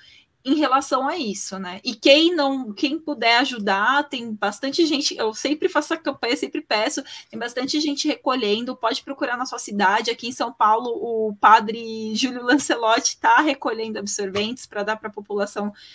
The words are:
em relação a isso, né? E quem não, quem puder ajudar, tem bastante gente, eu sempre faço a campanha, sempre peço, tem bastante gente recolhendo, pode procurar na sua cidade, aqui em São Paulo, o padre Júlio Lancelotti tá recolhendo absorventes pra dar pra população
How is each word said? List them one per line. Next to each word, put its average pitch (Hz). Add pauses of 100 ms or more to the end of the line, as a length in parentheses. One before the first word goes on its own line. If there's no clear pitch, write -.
(440)
em 269
relação 277
a 320
isso, 208
né? 185
E 240
quem 311
não, 269
quem 294
puder 240
ajudar, 247
tem 233
bastante 240
gente, 294
eu 220
sempre 302
faço 302
a 320
campanha, 254
sempre -
peço, 247 (260)
tem 220
bastante 254
gente 302
recolhendo, 240
pode 240
procurar 262
na 254
sua 240
cidade, 208
aqui 233
em 247
São 247
Paulo, 226 (400)
o 208
padre 220
Júlio 247
Lancelotti 240
tá 233
recolhendo 226
absorventes 208
pra 208
dar 208
pra 214
população 208 (240)